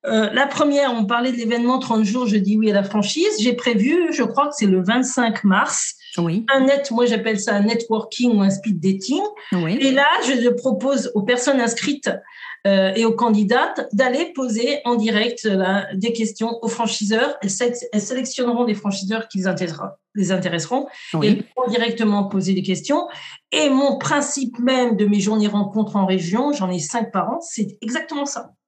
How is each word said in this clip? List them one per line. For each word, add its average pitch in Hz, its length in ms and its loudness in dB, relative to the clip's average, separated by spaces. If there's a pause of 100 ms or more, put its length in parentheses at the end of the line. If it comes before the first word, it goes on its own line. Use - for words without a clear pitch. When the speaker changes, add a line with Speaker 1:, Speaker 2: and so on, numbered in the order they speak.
Speaker 1:
Euh, 220 280 2
la 262 140 4
première, 285 460 2
on 220 120 0
parlait 240 260 0
de 240 60 -4
l'événement 240 420 0
trente 220 240 0
jours, 240 240 0
je 208 80 2
dis 202 220 2
oui 214 120 2
à 202 40 2
la 196 100 4
franchise. 214 420 0 (140)
J'ai 247 140 2
prévu, 262 580 2
je 285 120 0
crois 269 260 0
que 294 60 -10
c'est 208 120 2
le 185 160 4
vingt-cinq 233 640 0
mars, 202 500 0 (220)
Speaker 2:
Oui. 175 360 0
Speaker 1:
un 269 80 6
net-, 277 300 2
moi 240 160 2
j'appelle 220 320 0
ça 208 160 -2
un 202 80 4
networking 226 760 0
ou 196 40 4
un 190 100 4
speed 196 280 -2
dating. 190 420 0 (320)
Speaker 2:
Oui. 175 280 0
Speaker 1:
Et 269 100 4
là, 277 140 4 (200)
je 240 240 2
propose 240 680 0
aux 202 80 0
personnes 247 380 2
inscrites, - 500 -2 (560)
euh, 190 280 4
et 226 100 2
aux 226 80 4
candidates 226 800 2
d'aller 262 400 2
poser 254 520 -2
en 240 100 2
direct, 220 500 0
euh, 202 100 2
la, 190 400 0
des 226 180 -2
questions 226 500 -4
aux 220 40 -2
franchiseurs. 220 760 0
Elles 190 80 -2
sé-, 240 220 0 (200)
elles 208 80 0
sélectionneront 247 640 -2
des 214 80 0
franchiseurs 202 540 -4
qui - 120 -8
les 185 80 0
intéressera-, 170 520 -6 (160)
les 190 160 0
intéresseront 185 560 -2 (260)
Speaker 2:
Oui. 170 140 2
Speaker 1:
et - 20 6
elles - 140 2 (120)
pourront 247 140 0
directement 226 560 0
poser 190 280 0
des 185 100 0
questions. 277 440 -2 (440)
Et 302 180 2
mon 269 300 2
principe 285 580 -2
même 247 400 2
de 208 80 2
mes 202 140 2
journées 214 280 2
rencontres 208 480 -2
en 190 120 2
région, 190 460 0
j'en 185 180 -2
ai 180 80 -2
cinq 226 320 -4
par 190 180 -2
an, 311 120 -4
c'est - 400 -8
exactement 294 440 -6
ça. - 280 -10 (140)